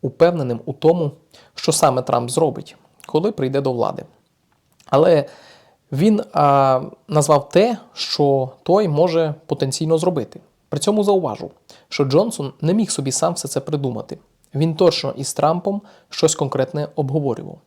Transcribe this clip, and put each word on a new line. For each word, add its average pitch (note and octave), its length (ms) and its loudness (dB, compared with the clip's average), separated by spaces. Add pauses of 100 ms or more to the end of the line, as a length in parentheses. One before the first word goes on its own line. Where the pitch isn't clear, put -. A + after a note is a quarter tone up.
упевненим C#3+ 600 0
у C#3+ 80 -8
тому, E3 380 2 (440)
що - 180 -2
саме C3+ 300 2
Трамп A#2+ 280 -2
зробить, D#3+ 460 -2 (300)
коли F3+ 260 0
прийде C3+ 280 -2
до C3+ 120 -2
влади. A2+ 320 -2 (840)
Але D3+ 380 4 (680)
він, G#3 300 2 (100)
а, C#3 480 4 (280)
назвав D3 400 2
те, A3 280 4 (160)
що C#3 580 -2 (120)
той G3 260 2
може D#3+ 460 0 (120)
потенційно D#3 520 -2
зробити. D#3 420 -4 (280)
При D3 100 -6
цьому G#3 260 0
зауважив, F#3 460 -2 (380)
що - 160 -2
Джонсон D3 560 0
не D#3+ 140 0
міг G#3+ 160 0
собі C3+ 220 -4
сам E3+ 220 -2
все E3+ 140 -8
це C#3+ 120 -4
придумати. C3+ 580 -6 (360)
Він D#3 200 0
точно D#3+ 420 2
із C#3 180 -8
Трампом F3+ 480 0 (280)
щось - 240 0
конкретне C3+ 600 -4
обговорював. C#3 720 -4